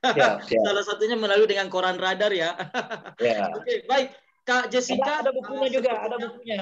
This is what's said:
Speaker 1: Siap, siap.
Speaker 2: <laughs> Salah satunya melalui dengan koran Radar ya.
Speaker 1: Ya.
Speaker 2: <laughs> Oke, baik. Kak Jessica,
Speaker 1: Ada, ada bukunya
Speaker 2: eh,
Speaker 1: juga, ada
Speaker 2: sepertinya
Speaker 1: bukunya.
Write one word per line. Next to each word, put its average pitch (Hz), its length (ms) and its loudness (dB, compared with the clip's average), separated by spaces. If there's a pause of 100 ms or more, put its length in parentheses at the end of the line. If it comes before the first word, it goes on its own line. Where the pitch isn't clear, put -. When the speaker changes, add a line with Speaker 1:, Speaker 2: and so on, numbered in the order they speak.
Speaker 1:
Siap, 139 400 4
siap. 113 180 2
Speaker 2:
<laughs> 104 60 4
Salah 202 160 0
satunya 214 320 -2
melalui 214 320 4
dengan 196 240 0
koran 185 240 0
Radar 190 400 0
ya. 170 240 -2 (640)
Speaker 1:
Ya. 214 240 2
Speaker 2:
<laughs> - 80 -6
Oke, 226 320 -6
baik. 262 240 0 (320)
Kak 247 240 0
Jessica, 254 560 0
Speaker 1:
Ada, 269 60 2
ada - 20 -2
bukunya 262 380 -4
Speaker 2:
eh, 240 100 -6
Speaker 1:
juga, 240 160 0
ada 226 240 -4
Speaker 2:
sepertinya 226 80 -6
Speaker 1:
bukunya. 214 340 -8